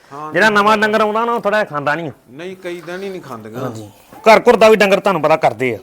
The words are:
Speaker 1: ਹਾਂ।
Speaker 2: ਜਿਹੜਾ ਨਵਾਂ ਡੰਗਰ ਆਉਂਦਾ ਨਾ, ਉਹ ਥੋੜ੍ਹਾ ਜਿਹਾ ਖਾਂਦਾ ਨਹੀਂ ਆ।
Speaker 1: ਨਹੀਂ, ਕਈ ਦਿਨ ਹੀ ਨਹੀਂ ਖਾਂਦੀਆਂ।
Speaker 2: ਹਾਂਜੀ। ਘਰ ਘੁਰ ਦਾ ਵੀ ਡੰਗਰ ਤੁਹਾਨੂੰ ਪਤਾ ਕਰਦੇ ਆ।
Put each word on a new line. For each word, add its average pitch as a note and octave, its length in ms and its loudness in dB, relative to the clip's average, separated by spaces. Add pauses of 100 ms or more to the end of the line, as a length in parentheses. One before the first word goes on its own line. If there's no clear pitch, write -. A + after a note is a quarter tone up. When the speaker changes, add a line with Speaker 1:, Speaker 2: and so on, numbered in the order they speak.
(140)
Speaker 1:
ਹਾਂ। - 200 -14
Speaker 2:
ਜਿਹੜਾ G#3 160 2
ਨਵਾਂ G#3 280 2
ਡੰਗਰ G#3+ 240 0
ਆਉਂਦਾ G#3+ 240 0
ਨਾ, A#3 80 -2
ਉਹ A3+ 80 -2
ਥੋੜ੍ਹਾ G3+ 180 0
ਜਿਹਾ G#3 100 -4
ਖਾਂਦਾ D3 260 -2
ਨਹੀਂ E3 140 -8
ਆ। - 20 -8 (200)
Speaker 1:
ਨਹੀਂ, F3 240 -14
ਕਈ F3 260 -12
ਦਿਨ F3+ 220 -12
ਹੀ G3+ 60 -10
ਨਹੀਂ F#3 120 -12
ਖਾਂਦੀਆਂ। A#2 400 -14
Speaker 2:
ਹਾਂਜੀ। A2 280 -10 (320)
ਘਰ G#3+ 180 4
ਘੁਰ A#3 160 4
ਦਾ G#3 140 6
ਵੀ A3 60 6
ਡੰਗਰ G3 240 2
ਤੁਹਾਨੂੰ F3+ 220 -2
ਪਤਾ D3+ 140 2
ਕਰਦੇ B2+ 400 -2
ਆ। - 80 -8